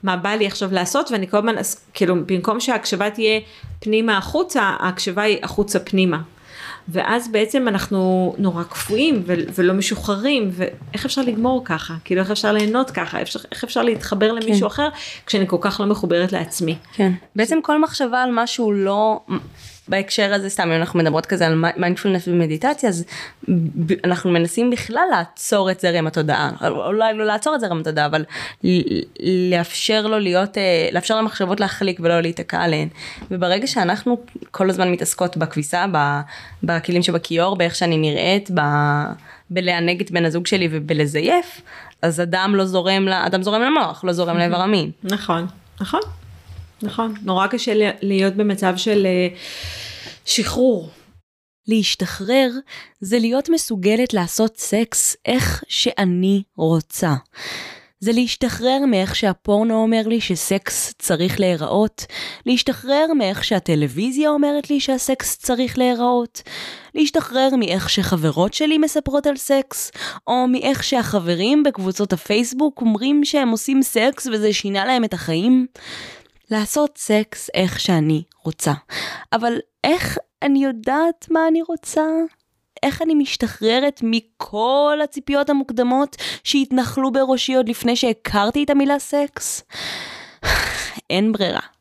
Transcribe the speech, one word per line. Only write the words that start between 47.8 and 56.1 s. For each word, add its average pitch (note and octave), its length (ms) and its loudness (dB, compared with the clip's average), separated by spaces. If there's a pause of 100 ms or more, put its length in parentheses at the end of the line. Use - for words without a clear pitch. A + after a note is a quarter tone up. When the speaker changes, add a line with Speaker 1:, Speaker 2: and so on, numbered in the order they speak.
Speaker 1:
להיות G3 320 2
במצב G3 440 0
של, G#3 280 2
אה, F3+ 220 2 (1000)
שחרור. A3 640 2 (760)
Speaker 3:
להשתחרר A3 840 2 (500)
זה G#3 200 0
להיות A#3+ 300 0
מסוגלת A3+ 640 2
לעשות G#3+ 440 0
סקס - 680 0
איך F#2 420 0
שאני F#3+ 760 2 (140)